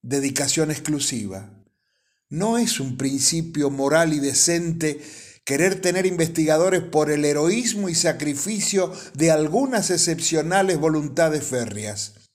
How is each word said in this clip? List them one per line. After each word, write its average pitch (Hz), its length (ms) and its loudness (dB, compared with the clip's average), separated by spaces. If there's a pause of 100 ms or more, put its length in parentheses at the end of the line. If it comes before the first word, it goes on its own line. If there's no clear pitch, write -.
dedicación 139 680 0
exclusiva. 104 880 -6 (680)
No 208 300 0
es - 220 0
un 127 160 -4
principio 143 720 0
moral 147 420 2
y 147 60 0
decente 156 840 0 (440)
querer 180 360 2
tener 180 260 0
investigadores 165 760 2
por 151 280 0
el 147 140 0
heroísmo 190 640 0
y 165 60 -4
sacrificio 175 1000 -2 (200)
de 160 180 2
algunas 190 600 2
excepcionales 170 880 2
voluntades 151 680 0
férreas. 107 720 -6 (200)